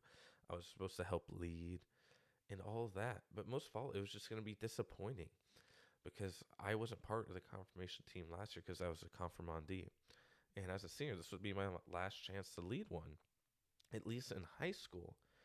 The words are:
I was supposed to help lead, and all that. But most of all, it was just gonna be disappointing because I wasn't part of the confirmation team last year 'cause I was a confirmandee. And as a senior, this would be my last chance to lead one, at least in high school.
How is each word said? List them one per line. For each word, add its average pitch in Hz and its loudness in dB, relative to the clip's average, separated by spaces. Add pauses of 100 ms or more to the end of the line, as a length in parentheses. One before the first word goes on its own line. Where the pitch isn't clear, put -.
(500)
I 87 0
was 87 -2
supposed - -2
to 90 4
help 90 6
lead, 85 0 (680)
and 98 -4
all 107 2
that. 107 2 (120)
But 95 0
most 131 2
of - 0
all, 127 2
it 98 6
was 98 2
just - -4
gonna 110 0
be 104 0
disappointing 107 0 (760)
because - -2 (160)
I 101 4
wasn't 113 2
part 110 2
of 98 -4
the 90 -2
confirmation 90 -6
team 82 -6
last 92 -4
year 82 -8
'cause 87 -2
I 87 4
was 82 0
a 87 -8
confirmandee. 85 -2 (680)
And 95 0
as 95 0
a 85 -4
senior, 139 0
this 85 -4
would 92 -4
be 101 4
my 98 6 (180)
last 90 2
chance 95 -2
to - -2
lead 123 0
one, 78 -4 (760)
at 107 -2
least 120 0
in 95 -2
high 147 0
school. - -8 (280)